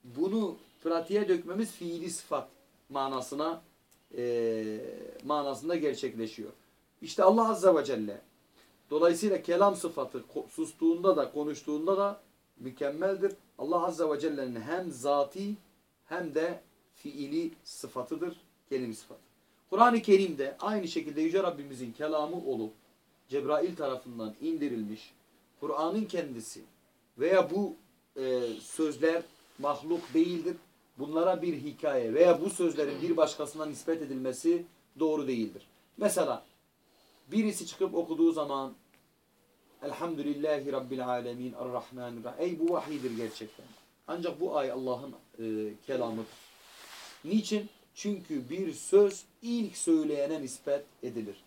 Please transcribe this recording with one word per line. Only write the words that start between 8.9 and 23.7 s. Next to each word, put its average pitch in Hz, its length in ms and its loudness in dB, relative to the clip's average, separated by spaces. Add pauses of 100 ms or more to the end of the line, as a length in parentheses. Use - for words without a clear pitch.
kelam 190 340 4
sıfatı 135 480 -4 (120)
ko-, 147 140 -6
sustuğunda 165 680 2
da 135 140 0
konuştuğunda 151 680 -2
da 202 220 0 (400)
mükemmeldir. 160 760 -2 (240)
Allah 170 300 0
Azze 156 220 0
ve 143 100 0
Celle'nin 135 420 -2
hem 170 300 -4
zati 143 640 0 (500)
hem 165 300 -6
de 170 240 0 (360)
fiili 147 560 -4 (120)
sıfatıdır, 156 720 -8 (340)
kelim 127 240 -2
sıfatı. - 280 -16 (480)
Kur'an-ı 226 320 8
Kerim'de 170 580 4
aynı 202 280 -2
şekilde 151 340 -4
Yüce 175 220 2
Rabbimizin 139 480 -6
kelamı 151 440 -2 (100)
olup 110 260 -4 (580)
Cebrail 147 460 0